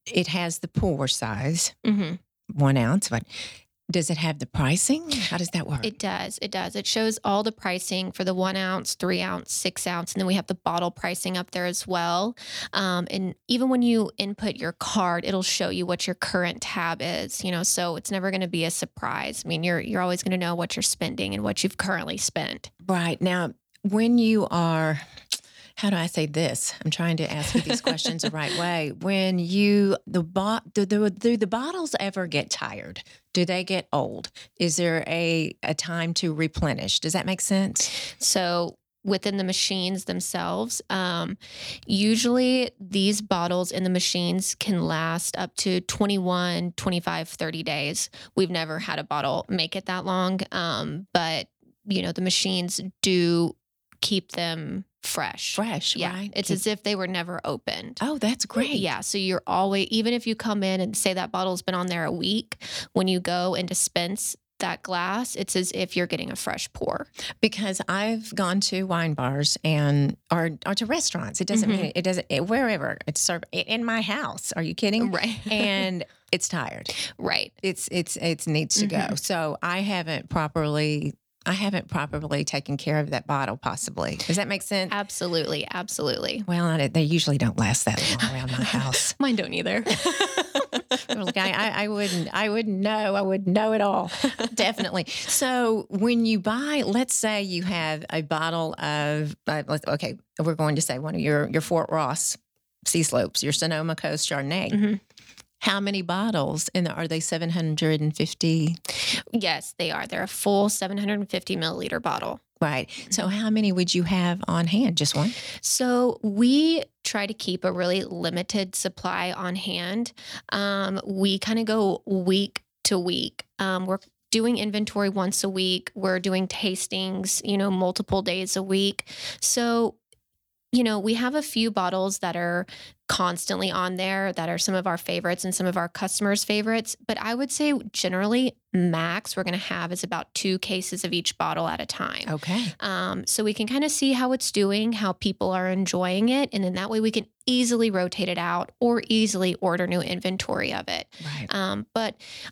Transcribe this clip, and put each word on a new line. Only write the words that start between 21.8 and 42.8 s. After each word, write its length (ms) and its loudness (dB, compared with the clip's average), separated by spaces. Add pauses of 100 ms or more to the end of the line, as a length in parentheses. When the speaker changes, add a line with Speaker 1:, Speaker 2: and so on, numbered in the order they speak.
Speaker 2:
spent. 540 -4 (160)
Speaker 1:
Right. 340 0
Now, 300 2 (380)
when 280 4
you 320 6
are, 500 2 (760)
how 140 0
do 80 4
I 100 0
say 180 0
this? 480 -2 (100)
I'm 80 0
trying 260 0
to 140 -2
ask 220 -2
you 80 4
these 200 -2
questions 420 -2
the 80 0
right 240 -2
Speaker 2:
<laughs> 40 -2
Speaker 1:
way. 420 0
When 380 2
you, 580 4 (100)
the 160 0
bo-, 360 0 (140)
do, 120 4
do, 240 2
do 280 2
the 100 0
bottles 520 -2
ever 280 -2
get 220 -2
tired? 540 -6 (300)
Do 120 4
they 180 0
get 280 -2
old? 380 0 (280)
Is 200 2
there 280 2
a, 480 0 (100)
a 100 0
time 420 -2
to 180 0
replenish? 680 0
Does 120 -2
that 120 0
make 160 -2
sense? 800 0
Speaker 2:
So 580 2 (260)
within 340 0
the 60 0
machines 640 0
themselves, 840 -2
um, 480 -2 (480)
usually 920 4
these 420 2